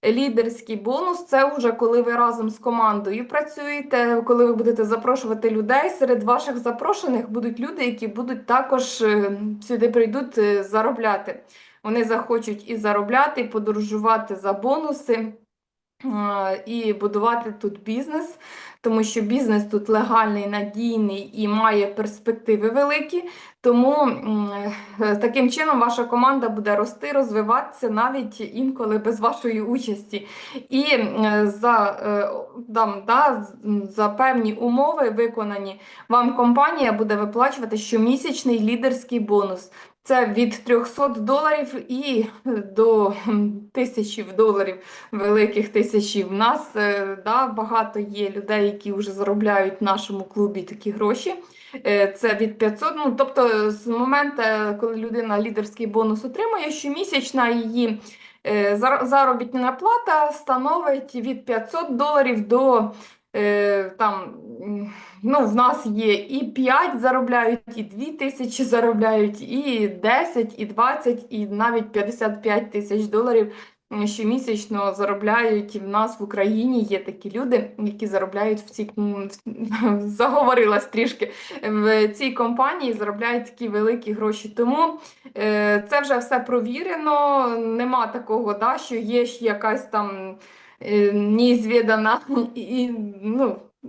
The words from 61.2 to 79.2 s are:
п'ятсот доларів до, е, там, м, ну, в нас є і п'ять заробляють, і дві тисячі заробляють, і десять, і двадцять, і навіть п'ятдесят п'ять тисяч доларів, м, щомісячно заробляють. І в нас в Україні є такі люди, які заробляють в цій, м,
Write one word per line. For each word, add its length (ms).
п'ятсот 500
доларів 520
до, 440
е, 540
там, 440
м, 320
ну, 220
в 100
нас 300
є 280
і 320
п'ять 540
заробляють, 600
і 80
дві 220
тисячі 580
заробляють, 800
і 460
десять, 720
і 80
двадцять, 640
і 160
навіть 460
п'ятдесят 500
п'ять 300
тисяч 320
доларів, 500
м, 140
щомісячно 840
заробляють. 800
І 40
в 80
нас 320
в 40
Україні 580
є 180
такі 320
люди, 480
які 280
заробляють 520
в 100
цій, 280
м, 320